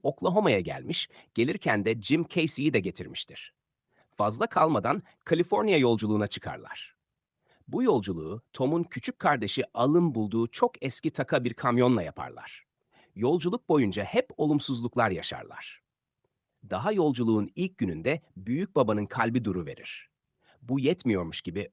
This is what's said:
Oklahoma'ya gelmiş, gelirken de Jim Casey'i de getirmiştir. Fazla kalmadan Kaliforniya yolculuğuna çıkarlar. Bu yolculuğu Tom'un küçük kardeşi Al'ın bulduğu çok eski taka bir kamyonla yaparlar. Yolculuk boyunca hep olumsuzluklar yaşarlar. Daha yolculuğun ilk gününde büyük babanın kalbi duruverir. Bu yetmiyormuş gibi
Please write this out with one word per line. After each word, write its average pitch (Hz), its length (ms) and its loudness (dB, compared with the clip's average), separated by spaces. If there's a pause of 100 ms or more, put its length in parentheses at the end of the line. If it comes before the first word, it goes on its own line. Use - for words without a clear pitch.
Oklahoma'ya 170 580 2
gelmiş, 90 480 -6 (260)
gelirken 120 500 0
de 110 180 0
Jim 160 260 0
Casey'i 156 440 0
de 110 80 2
getirmiştir. - 720 -10 (560)
Fazla 107 360 -2
kalmadan 151 560 2 (220)
Kaliforniya 185 540 2
yolculuğuna 107 480 2
çıkarlar. - 720 -10 (720)
Bu - 140 -2
yolculuğu 98 600 0 (100)
Tom'un 156 300 0
küçük - 360 -8
kardeşi 131 440 0 (120)
Al'ın 151 400 4
bulduğu 113 320 0
çok - 380 -2
eski 135 260 -2
taka 135 340 0
bir 117 100 -4
kamyonla 123 480 4
yaparlar. - 600 -12 (500)
Yolculuk 160 540 0
boyunca 104 360 4
hep 220 320 -2
olumsuzluklar 120 760 0
yaşarlar. - 720 -10 (880)
Daha 123 220 -2
yolculuğun 120 640 2
ilk 180 240 -4
gününde 95 440 -2 (140)
büyük 123 400 -4
babanın 104 300 2
kalbi 117 380 0
duruverir. - 640 -8 (520)
Bu 127 180 -2
yetmiyormuş 113 600 0
gibi 90 300 -8